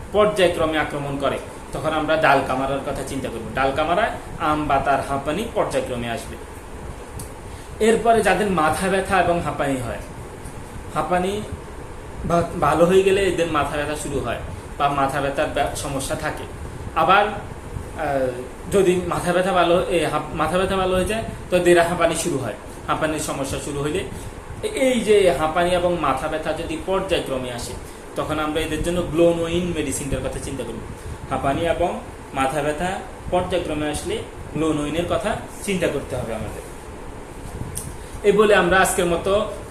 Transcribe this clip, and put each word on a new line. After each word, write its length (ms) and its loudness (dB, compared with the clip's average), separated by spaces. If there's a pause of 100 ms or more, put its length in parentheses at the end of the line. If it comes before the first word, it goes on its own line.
(120)
পর্যায়ক্রমে 680 4
আক্রমণ 400 -2
করে, 200 0 (360)
তখন 260 -2
আমরা 180 2
ডাল 300 6
কামারার 380 0
কথা 220 -4
চিন্তা 220 -4
করব। 160 -8 (100)
ডাল 200 2
কামারায় 360 2 (280)
আমবাত 480 2
আর 220 2
হাঁপানি 340 -2 (120)
পর্যায়ক্রমে 540 0
আসবে। 260 -6 (1400)
এরপরে 420 6
যাদের 280 4
মাথা 400 2
ব্যথা 320 2
এবং 200 4
হাঁপানি 440 -2
হয়, 160 -6 (920)
হাঁপানি 400 0 (960)
ভা-, 320 2
ভালো 260 6
হয়ে 180 6
গেলে 180 6 (100)
এদের 200 0
মাথা 260 0
ব্যথা 180 -2
শুরু 240 -4
হয় 220 -4 (360)
বা 120 2
মাথা 320 0
ব্যথার 340 0
ব্যা-, 200 0
সমস্যা 400 -4
থাকে, 300 -6 (500)
আবার 280 6 (760)
আহ, 320 0 (400)
যদি 360 6
মাথা 260 0
ব্যথা 180 2
ভালো, 380 4
এ, 160 2
হাঁপ-, 300 -2
মাথা 220 0
ব্যথা 180 2
ভালো 200 2
হয়ে 100 2
যায়, 180 -2 (260)
তো 80 4
এদের 240 8
হাঁপানি 340 2
শুরু 220 -2
হয়। 160 -4 (340)
হাঁপানির 320 0
সমস্যা 460 -4
শুরু 160 -6
হইলে 220 -2 (600)
এ-, 40 -4
এই 340 2
যে 300 6
হাঁপানি 380 2
এবং 320 2
মাথা 260 0
ব্যথা 260 -2
যদি 320 -4
পর্যায়ক্রমে 680 0
আসে, 220 -6 (420)
তখন 240 -2
আমরা 220 -2
এদের 220 -2
জন্য 180 0 (100)
গ্লোনোইন 640 2
মেডিসিনটার 440 -2
কথা 240 -4
চিন্তা 200 -6
করি। 160 -8 (500)
হাঁপানি 320 0
এবং 380 0 (340)
মাথা 280 0
ব্যথা 380 -2 (320)
পর্যায়ক্রমে 580 0
আসলে 280 -4 (360)
গ্লোনোইনের 560 0
কথা 260 0 (280)
চিন্তা 240 0
করতে 280 -4
হবে 200 -6
আমাদের। 360 -8 (1500)
এই 80 8
বলে 240 6
আমরা 240 6
আজকের 260 4
মতো 460 2 (200)